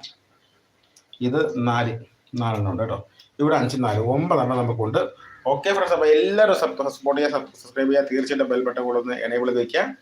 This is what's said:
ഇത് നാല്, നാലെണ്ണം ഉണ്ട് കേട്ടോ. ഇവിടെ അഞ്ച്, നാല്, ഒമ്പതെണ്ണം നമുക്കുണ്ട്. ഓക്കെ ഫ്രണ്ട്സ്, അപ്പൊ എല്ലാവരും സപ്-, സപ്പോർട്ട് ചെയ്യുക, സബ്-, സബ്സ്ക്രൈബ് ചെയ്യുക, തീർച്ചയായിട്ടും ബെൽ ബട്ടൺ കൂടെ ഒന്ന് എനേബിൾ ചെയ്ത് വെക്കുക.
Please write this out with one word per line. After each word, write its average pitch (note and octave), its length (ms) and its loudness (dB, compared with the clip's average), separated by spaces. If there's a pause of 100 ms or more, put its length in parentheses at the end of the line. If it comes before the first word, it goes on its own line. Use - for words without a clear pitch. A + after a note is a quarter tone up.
(1300)
ഇത് C#3 140 0 (260)
നാല്, A#2 260 0 (480)
നാലെണ്ണം G#2+ 320 -2
ഉണ്ട് F2+ 100 -4
കേട്ടോ. F2+ 140 -4 (440)
ഇവിടെ D3+ 160 2
അഞ്ച്, B2 280 -2
നാല്, G#2+ 160 0 (140)
ഒമ്പതെണ്ണം C#3+ 480 0
നമുക്കുണ്ട്. A#2 360 -2 (540)
ഓക്കെ C#3+ 220 -2
ഫ്രണ്ട്സ്, F3+ 220 0
അപ്പൊ D#3 100 2
എല്ലാവരും F#3+ 560 4
സപ്-, C#3 340 -2
സപ്പോർട്ട് C#3 240 0
ചെയ്യുക, D3 140 2
സബ്-, - 260 -6
സബ്സ്ക്രൈബ് C3+ 300 -2
ചെയ്യുക, C#3 200 4
തീർച്ചയായിട്ടും C3 420 0
ബെൽ B2+ 120 0
ബട്ടൺ B2 240 -4
കൂടെ A#2+ 100 0
ഒന്ന് B2 160 -2 (120)
എനേബിൾ A#2+ 220 -2
ചെയ്ത് A#2+ 120 2
വെക്കുക. D#3 240 0 (180)